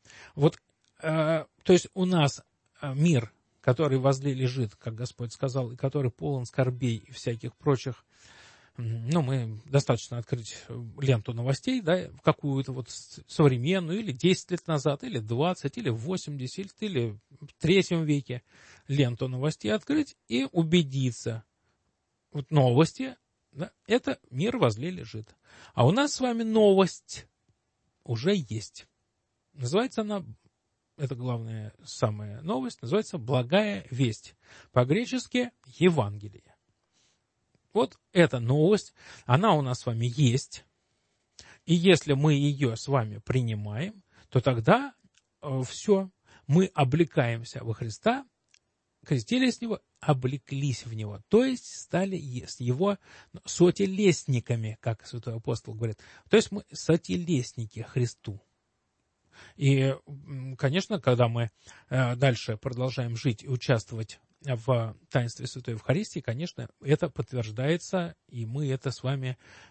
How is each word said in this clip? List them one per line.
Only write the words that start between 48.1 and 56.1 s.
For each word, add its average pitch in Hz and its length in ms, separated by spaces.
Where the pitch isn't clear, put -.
крестились 233 540
в - 20
Него, 226 180
облеклись 135 880
в 113 80
Него, 104 320
то 226 160
есть 262 240
стали 190 360
е-, 131 320
с - 120
Его 139 380
сотелесниками, 170 1400
как - 240
святой 117 300
апостол 113 400
говорит. 110 240